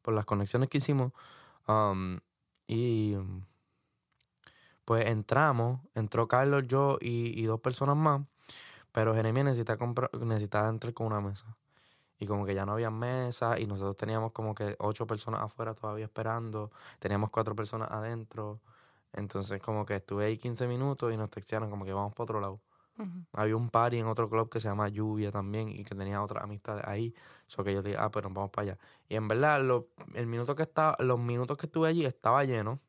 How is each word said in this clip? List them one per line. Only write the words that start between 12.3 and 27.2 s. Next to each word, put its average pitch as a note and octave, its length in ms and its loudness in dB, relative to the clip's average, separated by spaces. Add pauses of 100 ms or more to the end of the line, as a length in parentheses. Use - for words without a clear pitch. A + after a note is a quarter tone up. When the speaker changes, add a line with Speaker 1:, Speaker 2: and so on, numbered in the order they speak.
Speaker 1:
que G2 100 0
ya G2 100 0
no G#2 80 -2
había A2+ 160 0
mesa, A#2+ 680 -2
y G#2+ 100 -2
nosotros G2 280 -2
teníamos A2 380 -2
como A2 220 -4
que G#2 240 -4
ocho G#2+ 280 -2
personas A2 360 -4
afuera A2 320 -6
todavía G#2+ 300 -6
esperando, A2 680 -4 (280)
teníamos G2+ 300 2
cuatro G#2+ 260 0
personas A2 360 -4
adentro. A2 680 -6 (540)
Entonces, G2+ 480 -4
como G#2+ 240 -2
que G#2 100 -2
estuve G2+ 300 -2
ahí A2 120 0
quince B2 300 -4
minutos B2 460 -2
y A2 40 -2
nos G#2+ 120 -4
textearon G#2+ 400 -4
como G2+ 160 -6
que F#2+ 80 -4
vamos G2+ 220 -2
pa A#2+ 80 -6
otro A2 180 -2
lado. G2 180 -6 (380)
Speaker 2:
Ujú. F3+ 360 -10
Speaker 1:
Había G#2+ 220 0
un A#2 140 0
party A#2 300 4
en A2+ 80 -2
otro A2 220 0
club A2 200 0
que A#2 100 -4
se A2 80 -2
llama G#2 220 0
Lluvia G#2+ 420 -2
también G#2 380 -4
y G2 140 -10
que G2+ 120 -10
tenía G2 280 -4
otras - 200 -6
amistades G#2 440 -8
ahí. A2+ 260 -2 (340)